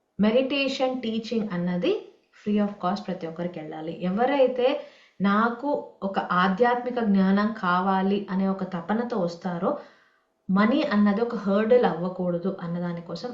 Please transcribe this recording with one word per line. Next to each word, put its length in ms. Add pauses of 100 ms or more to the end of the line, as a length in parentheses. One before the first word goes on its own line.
(200)
మెడిటేషన్ 840
టీచింగ్ 500
అన్నది 400 (440)
free 220
of 200
cost 260
ప్రతి 240
ఒక్కరికి 320
వెళ్ళాలి. 420
ఎవరైతే 640 (520)
నాకు 500 (340)
ఒక 160 (120)
ఆధ్యాత్మిక 680
జ్ఞానం 580
కావాలి 720
అనే 180
ఒక 160
తపనతో 560
వస్తారో 520 (800)
మనీ 320
అన్నది 400
ఒక 140
హర్డిల్ 500
అవ్వకూడదు 760
అన్నదానికోసం 720